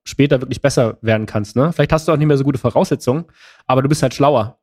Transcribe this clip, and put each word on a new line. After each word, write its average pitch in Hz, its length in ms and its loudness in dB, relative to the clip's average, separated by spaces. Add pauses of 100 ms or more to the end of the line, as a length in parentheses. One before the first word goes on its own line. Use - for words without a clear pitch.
später 139 380 0
wirklich - 200 -8
besser 127 400 0
werden 110 240 0
kannst, 104 300 -6
ne? 156 160 0
Vielleicht 147 200 -2
hast 151 160 -2
du 170 40 2
auch 151 60 2
nicht 151 80 0
mehr 147 120 4
so 135 60 -2
gute 135 140 -2
Voraussetzungen, 143 640 -2 (420)
aber 131 160 0
du 139 60 2
bist 151 140 -2
halt 127 120 0
schlauer 135 480 0